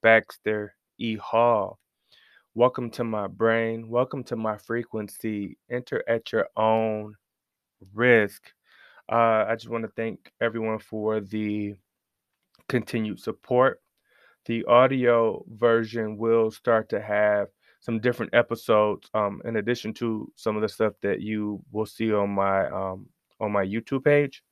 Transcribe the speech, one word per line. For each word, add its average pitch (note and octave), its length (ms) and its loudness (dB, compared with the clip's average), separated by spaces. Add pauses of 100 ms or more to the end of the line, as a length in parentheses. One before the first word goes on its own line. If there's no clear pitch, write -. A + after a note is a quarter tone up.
Baxter G#2+ 720 2 (220)
E. A2+ 180 -4
Hall. A2+ 640 0 (760)
Welcome B2 360 2
to - 120 -6
my A2 240 -4
brain. A2+ 600 0
Welcome B2 380 -2
to B2 100 -6
my A2 220 -4
frequency. G#2+ 1000 -8 (100)
Enter B2 380 -6
at A#2 240 -2
your A2+ 160 0 (100)
own A2 560 0 (800)
risk. A2+ 580 2 (580)
Uh, A2+ 380 4
I A2+ 60 0
just A2+ 160 -8
wanna A2+ 260 -6
thank A2 460 -8
everyone A2 380 -2
for G#2+ 400 -4
the G#2 560 -6 (920)
continued A2+ 520 -4
support. B2 600 0 (640)
The A#2 200 -4
audio A#2+ 840 4
version A2+ 720 0
will A2+ 320 2
start A2 400 0
to G#2 100 -2
have G#2 500 0 (320)
some A2+ 180 -4
different A2+ 340 -2
episodes, G#2+ 800 2
um, G#2 320 -2
in A2+ 120 -4
addition A2 360 -4
to A2 420 -6
some G#2+ 200 -4
of G#2+ 80 -2
the G#2 60 -2
stuff G#2+ 240 0 (100)
that G2 180 -2
you G#2 500 -6
will G#2+ 140 -4
see A2 260 -4
on G2+ 200 0
my, G2 400 0
um, F#2+ 340 -8 (340)
on G#2+ 120 -4
my G2+ 140 0
YouTube A2+ 400 -4
page. D3 360 2 (100)